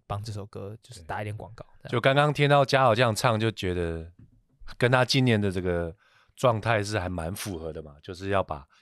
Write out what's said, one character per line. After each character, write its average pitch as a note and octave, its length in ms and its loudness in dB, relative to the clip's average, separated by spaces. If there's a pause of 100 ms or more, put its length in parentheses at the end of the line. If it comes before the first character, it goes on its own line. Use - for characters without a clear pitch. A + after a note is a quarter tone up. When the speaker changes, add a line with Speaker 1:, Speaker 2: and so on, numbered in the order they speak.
Speaker 1:
帮 G2+ 160 -6
这 A2 100 -10
首 G2+ 120 -10
歌， G2+ 360 -14
就 - 120 -20
是 F#2 100 -20
打 F#2+ 180 -8
一 - 20 -6
点 G#2 140 -8
广 G2+ 160 -14
告？ - 100 -16 (200)
Speaker 2:
对。 - 60 -16
就 B2 120 -2
刚 C3+ 140 4
刚 D3 180 4
听 C#3+ 160 2
到 C#3+ 160 6
嘉 C3+ 180 2
豪 A#2 120 6
这 A#2+ 60 4
样 A2+ 140 2
唱， A2+ 240 2
就 A2 120 0
觉 F#2 220 -4
得 E2+ 380 -4 (680)
跟 B2 140 2
他 B2+ 140 4
今 C3 180 2
年 A#2 160 4
的 G2+ 120 2
这 F#2 100 -2
个 E2+ 320 -2 (420)
状 A2+ 240 2
态 A2 240 0
是 G#2 160 -4
还 F2+ 80 -4
蛮 F2 260 -6
符 G2 240 -8
合 D#2+ 140 -10
的 D#2+ 100 -12
嘛， D2 200 -18
就 F#2+ 120 -12
是 F#2+ 160 -8
要 G2 140 2
把 D2 220 -10 (160)